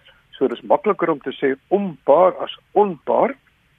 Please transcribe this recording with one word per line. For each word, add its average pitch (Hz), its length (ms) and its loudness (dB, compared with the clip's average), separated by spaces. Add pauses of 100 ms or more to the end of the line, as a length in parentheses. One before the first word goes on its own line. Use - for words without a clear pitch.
(320)
so 131 160 -4
dis 117 140 -6
makliker 165 480 -2
om 147 120 -4
te 135 100 -10
sê 135 240 -4 (140)
onpaar 180 680 2
as - 200 -12 (140)
onpaar. 185 640 0 (440)